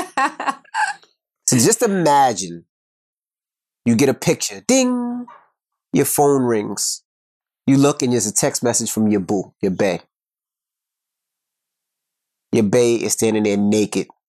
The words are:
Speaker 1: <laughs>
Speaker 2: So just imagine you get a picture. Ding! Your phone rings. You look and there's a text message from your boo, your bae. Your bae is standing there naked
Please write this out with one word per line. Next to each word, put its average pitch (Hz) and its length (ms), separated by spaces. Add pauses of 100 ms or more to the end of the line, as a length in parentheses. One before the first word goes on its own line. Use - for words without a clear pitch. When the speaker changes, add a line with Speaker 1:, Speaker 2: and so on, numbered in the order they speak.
Speaker 1:
<laughs> 359 40 (1400)
Speaker 2:
So 131 100
just 160 240
imagine 135 840 (1160)
you 117 120
get 131 120
a 131 60
picture. - 540
Ding! 247 580 (680)
Your 143 120
phone 143 380
rings. 110 580 (640)
You 135 120
look 143 260
and 123 100
there's 110 140
a 104 60
text - 280
message 117 300
from 110 160
your 104 140
boo, 92 380
your 98 120
bae. 90 300 (2500)
Your 113 140
bae 120 360
is 104 120
standing 107 300
there 101 140
naked 101 500 (220)